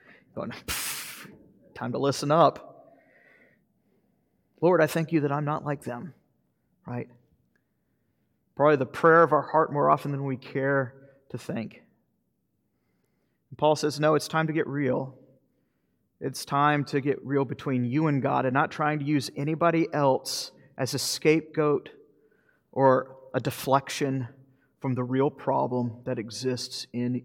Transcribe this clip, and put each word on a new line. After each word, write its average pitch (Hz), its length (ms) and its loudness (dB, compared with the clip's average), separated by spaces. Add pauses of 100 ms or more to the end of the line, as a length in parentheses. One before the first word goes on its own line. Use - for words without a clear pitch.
(360)
going, - 140 -8
"Pff, - 800 -10 (420)
time 120 200 -6
to 131 60 -4
listen 139 320 0
up." - 680 2 (1600)
"Lord, 170 220 4
I 156 60 4
thank 165 260 -2
you 156 80 2
that 139 100 0
I'm 147 140 -2
not 147 180 -4
like 143 220 -6
them," 123 280 -10 (720)
right? 120 220 -10 (1500)
Probably 147 220 6
the 127 100 -2
prayer 165 340 6
of 156 120 6
our 139 100 4
heart - 280 0
more 147 160 0
often 147 220 2
than 139 140 -4
we 135 120 -4
care 135 600 -2 (340)
to - 80 -10
think. - 460 -10 (1700)
And 127 80 -18
Paul 151 160 4
says, 147 240 -2
"No, 151 160 4
it's 143 120 -2
time 160 200 0
to 156 60 -4
get 156 120 -2
real. 135 500 -2 (1040)
It's 135 240 -8
time 147 420 2
to 143 140 -4
get 135 240 -4
real 139 220 0
between 123 400 -4
you 147 220 0
and 143 120 0
God 131 260 0
and 127 100 0
not 147 160 0
trying 151 260 -2
to 143 80 -6
use 143 300 0
anybody 160 580 0
else - 580 0 (240)
as 131 200 -4
a - 20 -4
scapegoat 156 920 0 (840)
or 131 440 4 (160)
a 131 80 -2
deflection 131 880 -2 (520)
from 131 160 -2
the 123 80 -2
real 131 260 2
problem 123 760 -2
that 123 120 -4
exists 120 760 -6
in 123 340 -4